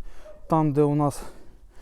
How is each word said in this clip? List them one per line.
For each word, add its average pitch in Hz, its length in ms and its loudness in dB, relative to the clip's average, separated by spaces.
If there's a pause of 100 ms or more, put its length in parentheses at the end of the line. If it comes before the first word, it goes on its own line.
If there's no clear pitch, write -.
(480)
там, 156 260 4
де 147 100 6
у 147 120 4
нас 147 280 0 (580)